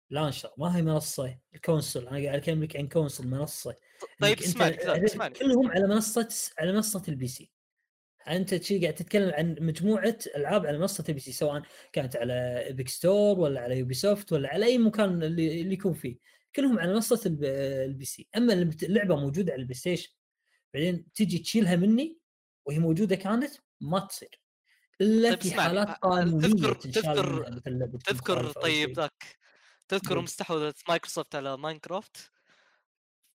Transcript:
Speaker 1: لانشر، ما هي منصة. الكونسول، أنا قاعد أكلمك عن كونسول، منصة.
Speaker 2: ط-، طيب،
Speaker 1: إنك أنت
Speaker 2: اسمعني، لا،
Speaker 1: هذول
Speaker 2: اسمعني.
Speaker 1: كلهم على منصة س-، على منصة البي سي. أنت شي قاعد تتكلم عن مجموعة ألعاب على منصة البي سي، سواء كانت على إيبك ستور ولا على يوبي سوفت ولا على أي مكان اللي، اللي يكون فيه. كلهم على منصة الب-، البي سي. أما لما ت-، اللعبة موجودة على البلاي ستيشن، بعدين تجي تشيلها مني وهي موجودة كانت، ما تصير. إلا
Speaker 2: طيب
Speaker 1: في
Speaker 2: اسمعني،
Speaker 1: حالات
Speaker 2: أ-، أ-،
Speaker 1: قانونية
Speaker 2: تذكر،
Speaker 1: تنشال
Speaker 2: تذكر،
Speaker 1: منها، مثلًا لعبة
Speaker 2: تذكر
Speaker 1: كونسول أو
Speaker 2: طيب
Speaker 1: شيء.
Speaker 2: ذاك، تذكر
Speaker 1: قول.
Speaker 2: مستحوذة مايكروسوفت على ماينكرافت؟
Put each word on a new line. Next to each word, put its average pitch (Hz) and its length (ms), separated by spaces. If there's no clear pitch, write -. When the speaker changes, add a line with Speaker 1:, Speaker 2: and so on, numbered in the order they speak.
Speaker 1:
لانشر، 143 480
ما 175 200
هي 175 40
منصة. 151 560
الكونسول، 143 520
أنا 139 180
قاعد 139 140
أكلمك 156 380
عن 143 100
كونسول، 139 400
منصة. 131 440
Speaker 2:
ط-، - 40
طيب، 202 80
Speaker 1:
إنك 220 80
أنت - 100
Speaker 2:
اسمعني، 170 280
لا، - 200
Speaker 1:
هذول 175 100
Speaker 2:
اسمعني. 214 300
Speaker 1:
كلهم 254 360
على 185 160
منصة 220 420
س-، - 300
على 165 140
منصة 208 340
البي 131 200
سي. - 240
أنت 180 340
شي 196 200
قاعد 156 120
تتكلم 190 400
عن 160 260
مجموعة 185 580
ألعاب 156 300
على 147 120
منصة 175 320
البي 147 100
سي، 131 120
سواء 147 300
كانت 135 220
على 123 520
إيبك 131 200
ستور 202 520
ولا 139 220
على 123 180
يوبي 127 140
سوفت 196 400
ولا 139 160
على 180 160
أي 247 120
مكان 208 460
اللي، 160 380
اللي 190 120
يكون 185 200
فيه. 127 240
كلهم 262 240
على 175 140
منصة 226 320
الب-، 156 180
البي 135 160
سي. - 220
أما 233 160
لما 175 180
ت-، 156 120
اللعبة 196 320
موجودة 143 380
على 131 80
البلاي 123 180
ستيشن، 175 340
بعدين 165 400
تجي 202 260
تشيلها 180 360
مني 226 440
وهي 147 140
موجودة 165 360
كانت، 233 360
ما 156 180
تصير. - 420
إلا 220 280
Speaker 2:
طيب 220 120
Speaker 1:
في 190 60
Speaker 2:
اسمعني، 170 220
Speaker 1:
حالات 202 180
Speaker 2:
أ-، 190 40
أ-، - 20
Speaker 1:
قانونية 175 540
Speaker 2:
تذكر، 190 260
Speaker 1:
تنشال 139 300
Speaker 2:
تذكر، 143 320
Speaker 1:
منها، 151 140
مثلًا 120 240
لعبة 123 320
Speaker 2:
تذكر 151 280
Speaker 1:
كونسول 151 220
أو - 60
Speaker 2:
طيب 151 260
Speaker 1:
شيء. 127 80
Speaker 2:
ذاك، - 420
تذكر 190 280
Speaker 1:
قول. 170 80
Speaker 2:
مستحوذة 156 500
مايكروسوفت 165 460
على 139 220
ماينكرافت؟ 156 720